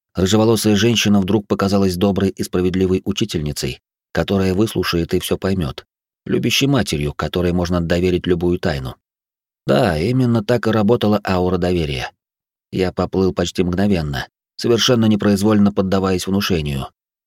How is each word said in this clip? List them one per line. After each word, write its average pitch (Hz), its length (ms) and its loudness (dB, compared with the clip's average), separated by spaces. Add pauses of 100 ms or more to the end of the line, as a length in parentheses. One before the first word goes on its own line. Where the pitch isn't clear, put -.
(140)
Рыжеволосая 107 640 2
женщина 104 460 2
вдруг 101 260 0
показалась 98 500 0
доброй 98 320 2
и - 140 -8
справедливой 92 600 0
учительницей, 76 760 -6 (320)
которая 95 420 0
выслушает 90 600 -2
и 90 40 2
все 87 200 -4
поймет, 92 460 -4 (420)
любящей 123 400 0
матерью, 85 460 0
которой 87 380 -2
можно 87 300 0
доверить 87 460 0
любую 87 320 0
тайну. 67 360 -4 (680)
Да, 107 320 2
именно 117 460 0
так 117 240 0
и 110 40 0
работала 107 540 2
аура 90 320 0
доверия. 85 540 -2 (600)
Я 90 200 0
поплыл 92 420 0
почти 90 300 -4
мгновенно, 87 640 -2 (340)
совершенно 117 440 2
непроизвольно 101 640 2
поддаваясь 95 560 -2
внушению, 80 600 -2 (400)